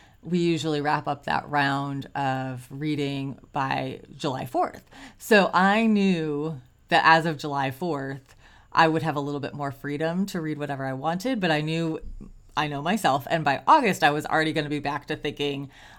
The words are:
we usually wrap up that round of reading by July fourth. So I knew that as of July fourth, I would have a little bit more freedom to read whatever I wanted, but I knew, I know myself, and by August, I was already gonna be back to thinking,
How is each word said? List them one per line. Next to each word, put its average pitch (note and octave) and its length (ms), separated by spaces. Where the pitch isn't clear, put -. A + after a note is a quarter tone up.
we F3 160
usually D#3+ 440
wrap D3 260
up C#3+ 160
that D3+ 260
round C#3 640
of C3 560
reading C#3 680
by C3+ 500
July C3+ 300
fourth. - 380
So G#3 340
I G3+ 340
knew D#3+ 760
that E3 140
as D#3+ 220
of D3+ 120
July C#3 340
fourth, C#3 640
I - 160
would D#3+ 160
have D3+ 140
a D3 40
little C#3+ 200
bit - 140
more C#3 180
freedom D#3+ 540
to F#3 140
read D#3 180
whatever C#3+ 280
I C3+ 60
wanted, F3+ 480
but F3+ 100
I D3+ 120
knew, D#3+ 360
I D3+ 120
know C#3+ 140
myself, D3 480
and D#3+ 140
by C#3 220
August, A#3 380
I D3 60
was D3+ 160
already D#3 260
gonna D3 160
be D3 120
back C#3+ 260
to D3+ 100
thinking, C#3+ 540